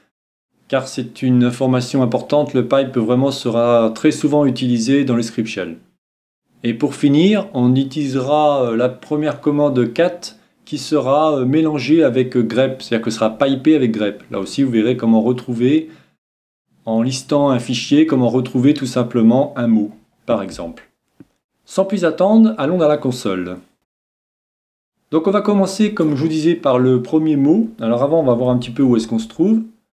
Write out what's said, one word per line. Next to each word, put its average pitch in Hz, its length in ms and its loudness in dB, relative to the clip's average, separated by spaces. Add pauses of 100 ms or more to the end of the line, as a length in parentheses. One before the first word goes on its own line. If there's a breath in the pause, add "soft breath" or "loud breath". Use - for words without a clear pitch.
(680 loud breath)
car 131 220 -4
c'est - 320 -10
une 123 240 2
information 127 580 -2
importante, 127 500 -2
le 123 140 0
pipe 127 300 0
vraiment 123 340 0
sera 117 640 0
très 156 160 2
souvent 147 340 0
utilisé 127 600 0
dans 123 100 0
les 117 80 0
script 110 240 -6
shell. 85 300 -10 (840)
Et 117 100 -2
pour 127 220 -4
finir, 170 580 2
on 123 220 2
utilisera, 135 960 0
euh, 113 40 -2
la 123 140 0
première 147 500 -6
commande 143 540 0
cat 175 260 0 (460 soft breath)
qui 147 120 -10
sera, 143 640 0
euh, 123 60 0
mélangée 151 600 2
avec, 127 320 0
euh, 120 40 4
grep, 110 400 -2
c'est-à-dire 113 220 -2
que 113 80 -4
sera 110 260 -2
pipée 139 380 2
avec 127 160 2
grep. 104 400 -4
Là 104 80 -8
aussi, 113 240 -4
vous 127 80 -2
verrez 117 240 2
comment 113 240 2
retrouver, 123 680 0 (960 loud breath)
en 113 160 0
listant 139 480 0
un 131 100 0
fichier, 143 460 2
comment 127 240 0
retrouver 127 440 2
tout 143 120 -8
simplement 120 720 2
un 120 100 -2
mot, 107 240 2 (340)
par 110 160 -2
exemple. 90 480 -14 (760)
Sans - 180 -2
plus 190 220 -2
attendre, 220 520 4
allons 156 200 -2
dans 160 100 4
la 151 80 2
console. 95 600 -4 (1500)
Donc 160 160 0
on 196 40 0
va 202 100 0
commencer, 208 520 0
comme 151 220 0
je 131 60 -4
vous 160 80 0
disais, 160 260 0
par 131 240 0
le 127 220 2
premier 156 340 0
mot. 160 340 2 (120)
Alors 120 200 0
avant, 156 200 2
on 143 40 0
va 123 80 4
voir 123 160 0
un 123 80 2
petit 123 140 -8
peu 139 120 -2
où 123 120 4
est-ce 113 140 0
qu'on 113 100 -2
se 110 80 -8
trouve. 220 360 0 (360)